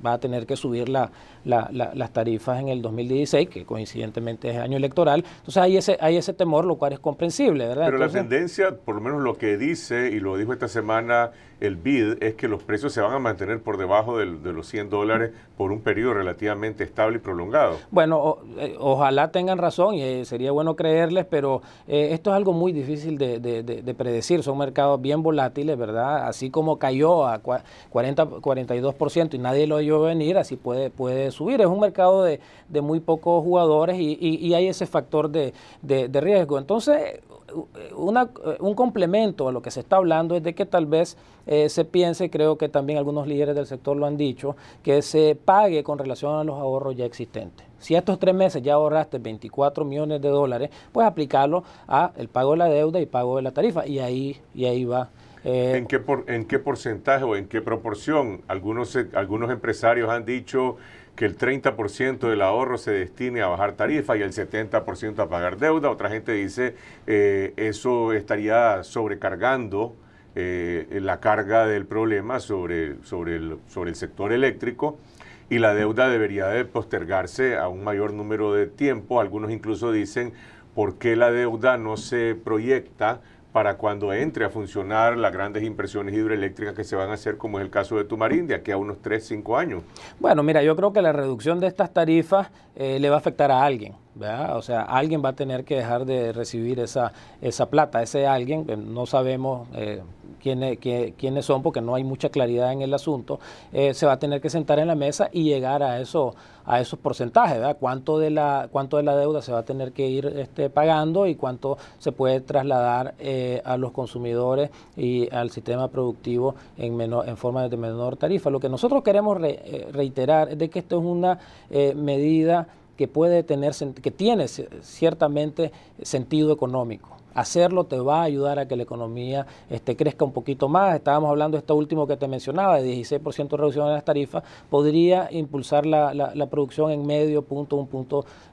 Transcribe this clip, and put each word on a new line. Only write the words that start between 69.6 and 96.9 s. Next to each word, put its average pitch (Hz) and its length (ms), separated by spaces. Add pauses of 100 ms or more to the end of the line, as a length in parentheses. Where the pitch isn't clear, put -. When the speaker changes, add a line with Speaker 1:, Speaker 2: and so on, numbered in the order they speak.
Speaker 2:
eh, 87 680
la 92 180
carga 107 460
del 104 200
problema 110 540
sobre, 85 640
sobre 85 320
el, 80 300
sobre 87 240
el 82 60
sector 98 360
eléctrico 120 640 (540)
y 120 80
la 107 160
deuda 110 340
debería 101 380
de 117 180
postergarse 98 920
a 82 120
un 92 140
mayor 104 320
número 104 380
de 101 140
tiempo. 127 540
Algunos 104 300
incluso 107 420
dicen, 110 400 (420)
¿por 104 220
qué 117 200
la 120 160
deuda 120 440
no 110 200
se 117 380
proyecta 113 840 (320)
para 104 260
cuando 104 340
entre 120 320
a 98 40
funcionar 107 680
las 104 140
grandes 104 320
inversiones 101 500
hidroeléctricas 104 580
que 101 120
se - 100
van 98 160
a 107 40
hacer, 104 220
como 104 220
es 98 60
el 95 60
caso 101 260
de 104 80
Tumarín, 113 420
de 131 80
aquí 90 160
a 98 60
unos 101 260
tres, 107 240
cinco 107 300
años? 135 260 (380)
Speaker 1:
Bueno, 151 240
mira, 151 180
yo 156 140
creo 196 160
que 208 100
la 165 80
reducción 139 480
de 180 80
estas 180 260
tarifas, 165 560 (280)
eh, 135 240
le 143 100
va 143 60
a - 20
afectar 147 320
a 131 140
alguien, 107 300 (200)
¿verdad? 110 420
O 113 60
sea, 117 200
alguien 147 400
va 135 80
a 131 40
tener 135 300
que 147 100
dejar 123 320
de 127 260
recibir 117 460
esa, 120 340 (300)